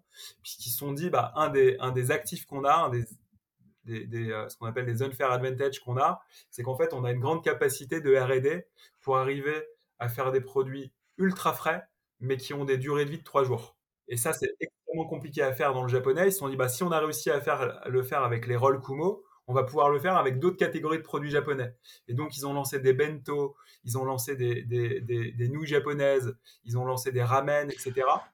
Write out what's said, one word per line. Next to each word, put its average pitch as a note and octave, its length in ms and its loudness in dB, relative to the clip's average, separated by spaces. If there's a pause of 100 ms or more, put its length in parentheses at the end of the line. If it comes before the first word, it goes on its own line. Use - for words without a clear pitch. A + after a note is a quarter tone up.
(420)
puisqu'ils - 280 -12
se - 80 -4
sont C#3+ 160 -4
dit, E3 160 -4
bah, A#2+ 260 2
un D3+ 140 2
des, C3 320 6
un B2+ 100 0
des B2+ 200 2
actifs D#3 340 -4
qu'on C3+ 180 -6
a, C#3+ 120 6
un D#3+ 140 4
des, A#2+ 140 -2 (800)
des, A2+ 220 -10
des, A2+ 260 -4
euh, G#2+ 160 -6
ce - 80 -16
qu'on A2+ 120 -8
appelle B2 180 -4
des A#2 180 -2
unfair C3+ 280 0
advantage C3 500 -2
qu'on B2 160 -4
a, E3 240 2 (280)
c'est A#2+ 140 -12
qu'en C3 140 -4
fait, E3 160 0
on B2+ 100 -4
a B2 80 -2
une B2 80 -2
grande D#3+ 240 0
capacité D3+ 560 -2
de C#3 160 6
R B2+ 160 4
et C3 80 2
D D#3+ 280 0 (340)
pour C3+ 160 2
arriver C#3+ 480 -2 (360)
à A#2+ 60 -2
faire C3 240 -2
des C3 80 2
produits C3+ 540 -2 (240)
ultra F3+ 340 2
frais, E3 320 -2 (380)
mais C3 160 -2
qui C#3+ 160 -10
ont C#3+ 100 -4
des C3+ 140 2
durées C#3+ 260 0
de C#3+ 60 -4
vie - 100 -8
de - 60 -20
trois C3+ 180 4
jours. A#2+ 320 -2 (320)
Et - 80 -6
ça, D#3+ 160 0
c'est - 300 -4
extrêmement - 440 -6
compliqué D3+ 360 -6
à C3 100 2
faire C#3 220 0
dans B2+ 100 -2
le B2+ 60 -2
japonais. C3+ 400 4
Ils - 20 6
se G3 80 0
sont C#3+ 80 -4
dit, C3+ 80 -4
bah, B2+ 140 2
si - 140 -4
on F3 100 2
a D#3 60 4
réussi D3+ 300 0
à C#3+ 120 2
faire, C3+ 440 -2
le B2+ 160 2
faire C#3 220 0
avec A#2 240 0
les B2 80 0
rolls C3+ 260 4
Kumo, D#3 440 -2 (200)
on B2 80 -4
va C3+ 100 4
pouvoir C#3+ 260 4
le C#3+ 100 4
faire F#3 160 2
avec C3 240 2
d'autres F3+ 180 2
catégories D#3+ 420 0
de D#3+ 40 -12
produits D3 280 -6
japonais. C3+ 440 -2 (320)
Et A#2+ 60 -6
donc, D3 240 -4
ils C#3 100 -6
ont C#3 60 -2
lancé C#3 260 -4
des C3 140 6
bento, C#3+ 640 -2 (280)
ils A#2+ 140 -4
ont C3 80 -2
lancé C3 300 -4
des, B2 260 -2
des, A#2+ 400 -2
des, A#2 300 -4
des A#2+ 180 -2
nouilles D3+ 180 -4
japonaises, C#3 720 2 (280)
ils A#2 120 -2
ont B2+ 80 -2
lancé B2+ 260 -2
des A#2+ 120 2
ramen, C#3+ 460 2
et B2+ 80 -8
cetera. C3 460 0 (100)